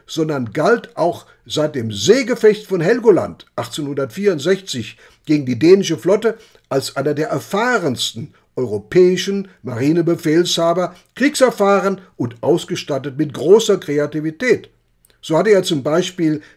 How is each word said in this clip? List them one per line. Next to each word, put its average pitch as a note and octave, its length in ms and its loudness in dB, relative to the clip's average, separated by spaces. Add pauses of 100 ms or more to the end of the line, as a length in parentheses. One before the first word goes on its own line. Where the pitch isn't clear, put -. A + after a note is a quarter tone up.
sondern C#3 480 -4
galt G3+ 440 0
auch E3 280 -2 (220)
seit D3+ 260 -2
dem A#2 180 -4
Seegefecht G#3+ 760 2
von F#3 140 -4
Helgoland F3+ 760 0
achtzehnhundertvierundsechzig C#3+ 1400 -4 (280)
gegen D3 200 0
die B2 120 -2
dänische E3+ 400 4
Flotte G#3+ 400 0 (320)
als - 260 -4
einer C#3+ 180 -2
der D3+ 160 -2
erfahrensten G3 1040 -4 (220)
europäischen F3+ 920 0 (160)
Marinebefehlshaber, E3 1300 0 (200)
kriegserfahren G3+ 840 2 (160)
und A#2 260 -6
ausgestattet C#3 720 -2
mit D3 160 -4
großer F#3+ 460 4
Kreativität. D#3 880 -2 (520)
So D#3 160 -2
hatte G3 140 2
er F#3 120 6
zum D3+ 180 -2
Beispiel D#3 600 -2 (160)